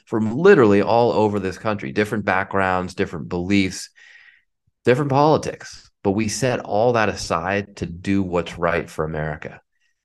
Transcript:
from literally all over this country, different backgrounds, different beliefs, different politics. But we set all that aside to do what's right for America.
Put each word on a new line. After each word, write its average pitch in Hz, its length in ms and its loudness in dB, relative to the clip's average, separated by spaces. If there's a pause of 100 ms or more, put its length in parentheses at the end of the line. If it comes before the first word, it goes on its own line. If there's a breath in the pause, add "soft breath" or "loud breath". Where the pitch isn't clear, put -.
from 110 300 -2
literally 135 460 6
all 113 300 4
over 104 260 2
this 92 180 -6
country, 104 360 -6
different 104 340 -2
backgrounds, 95 680 0
different 90 360 -6
beliefs, 92 580 -2 (960 soft breath)
different 135 260 2
politics. 139 800 0 (120)
But 101 80 0
we 107 180 0
set 123 320 -2
all 113 340 0
that 110 140 2
aside 95 680 -4
to 90 100 -8
do 95 360 -2
what's 87 360 -4
right 85 320 -2
for 80 140 -6
America. 78 560 -8 (440)